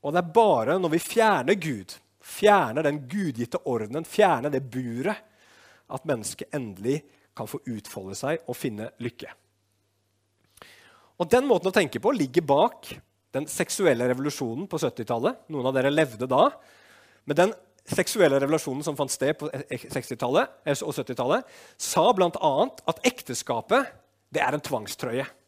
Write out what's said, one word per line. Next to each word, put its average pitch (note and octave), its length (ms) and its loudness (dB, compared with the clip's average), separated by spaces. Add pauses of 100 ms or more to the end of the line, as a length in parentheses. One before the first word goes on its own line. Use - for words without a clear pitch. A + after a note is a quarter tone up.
Og D3 120 -4
det F3 80 4
er E3 120 -8
bare F3 480 4
når D#3+ 140 0
vi E3+ 80 0
fjerner G3+ 540 2
Gud, C3+ 360 -8 (280)
fjerner E3+ 640 2
den D3 240 0
gudgitte D#3 560 -4
ordenen, A#2+ 400 -4
fjerner D3+ 480 2
det C3+ 160 0
buret, B2+ 580 -6 (640)
at C3 160 -8
mennesket - 460 -6
endelig A#2+ 480 -4 (340)
kan G#2+ 140 -10
få C#3 80 -10 (100)
utfolde G2 480 -10
seg D#3+ 300 -4
og B2 100 -8
finne A2 320 -6 (140)
lykke. - 260 -10 (1900)
Og E3+ 80 -2
den B3+ 200 4
måten F#3+ 200 4
å F#3+ 60 -4
tenke G3+ 260 2
på C4 160 2
ligger D3+ 320 0
bak - 400 2 (460)
den C3+ 160 -4
seksuelle D3+ 580 0
revolusjonen C3+ 600 -4
på D#3 100 -4
syttitallet. B2+ 640 -2 (100)
Noen C3 160 -2
av C3+ 80 0
dere C3+ 160 2
levde C3 380 0
da. C#3+ 160 6 (840)
Men C#3+ 100 0
den G3 140 4 (360)
seksuelle D#3+ 520 4
revolusjonen C#3+ 460 -2
som D3 100 -4
fant C3+ 160 -4
sted D3 240 -2
på D3+ 140 -10 (420)
sekstitallet, C#3 560 -2 (160)
eh, C#3+ 160 -2
og D#3+ 160 -6
syttitallet, C3+ 480 -2 (320)
sa - 300 2 (100)
blant F3+ 240 2
annet D#3+ 480 0
at - 200 -4
ekteskapet, C3+ 840 -2 (400)
det D3+ 80 -2
er C#3 160 2
en C#3+ 80 -6
tvangstrøye. B2 600 -6 (220)